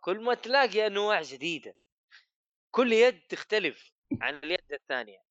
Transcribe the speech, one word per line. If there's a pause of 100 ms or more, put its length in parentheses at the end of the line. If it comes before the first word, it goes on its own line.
كل
ما
تلاقي
أنواع
جديدة. (960)
كل
يد
تختلف (280)
عن
اليد
الثانية. (140)